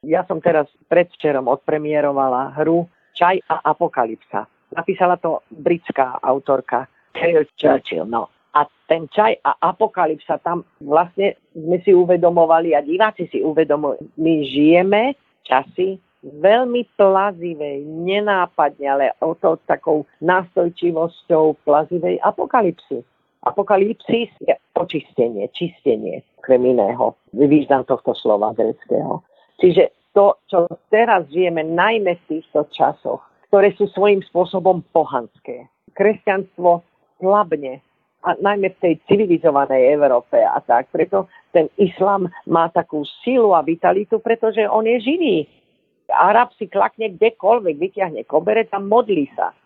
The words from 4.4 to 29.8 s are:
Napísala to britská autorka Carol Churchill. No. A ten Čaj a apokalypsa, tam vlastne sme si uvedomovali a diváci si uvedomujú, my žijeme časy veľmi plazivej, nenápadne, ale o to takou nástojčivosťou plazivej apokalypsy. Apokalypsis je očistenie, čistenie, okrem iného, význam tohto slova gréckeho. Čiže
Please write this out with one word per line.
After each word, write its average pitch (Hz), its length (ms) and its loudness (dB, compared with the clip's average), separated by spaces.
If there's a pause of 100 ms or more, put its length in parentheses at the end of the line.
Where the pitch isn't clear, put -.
Napísala 180 480 -2
to 160 320 -6
britská 160 720 -4
autorka 131 640 -2 (240)
Carol 170 320 0 (160)
Churchill. 131 480 0
No. 113 240 -6 (240)
A 147 80 4 (240)
ten 165 240 -2
Čaj 214 320 0
a - 160 -2
apokalypsa, 170 800 -2
tam 170 240 -6 (160)
vlastne 175 560 0 (160)
sme 170 320 -4
si 202 80 0
uvedomovali 170 880 4
a 147 80 -4
diváci 185 400 -2
si - 160 -6
uvedomujú, 147 560 -2 (240)
my 160 120 2 (120)
žijeme 180 720 2 (240)
časy 180 560 -4 (240)
veľmi 220 720 0
plazivej, 175 880 -2
nenápadne, 175 1040 -2
ale 139 200 0 (120)
o 160 160 -4
to 165 320 -2
takou 151 400 -2 (160)
nástojčivosťou 170 1400 -2
plazivej 160 560 0
apokalypsy. 185 800 -2 (480)
Apokalypsis 208 800 -2 (160)
je - 80 2 (240)
očistenie, 117 800 -4
čistenie, 110 640 -4 (160)
okrem 127 320 2
iného, 120 480 0 (160)
význam 139 480 2
tohto - 320 -4
slova 107 400 -2
gréckeho. - 720 -4 (320)
Čiže 180 320 4 (280)